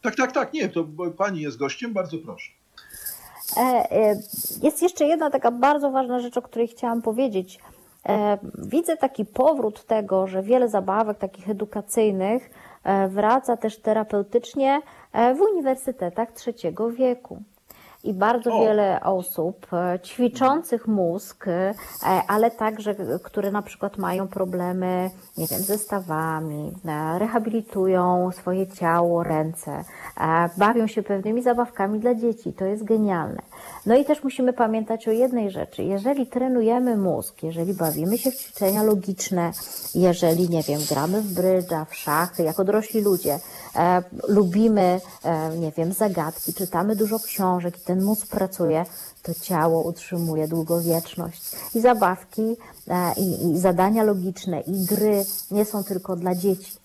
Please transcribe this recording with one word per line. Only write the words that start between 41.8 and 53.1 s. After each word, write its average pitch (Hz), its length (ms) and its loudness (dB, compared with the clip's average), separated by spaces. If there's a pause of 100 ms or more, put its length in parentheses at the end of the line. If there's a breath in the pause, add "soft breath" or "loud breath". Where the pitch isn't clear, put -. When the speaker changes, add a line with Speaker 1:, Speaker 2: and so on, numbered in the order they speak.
Speaker 2:
w - 100 -16
szachy, 165 480 0
jako 190 220 0
dorośli 214 360 0
ludzie, 175 380 2 (380 loud breath)
e, 180 260 4 (260)
lubimy, 196 720 4 (240 loud breath)
e, 160 340 -2
nie 160 140 -2
wiem, 170 200 -2
zagadki, 170 600 -2
czytamy 190 420 -2
dużo 214 220 0
książek 180 600 -2
i - 20 -20
ten 190 240 0
mózg 214 220 0
pracuje, 175 580 0 (380 loud breath)
to 170 120 -6
ciało 165 480 2
utrzymuje 165 680 -4
długowieczność. 165 920 -2 (320 loud breath)
I 226 60 2
zabawki, 220 760 2 (320 loud breath)
e, 180 320 0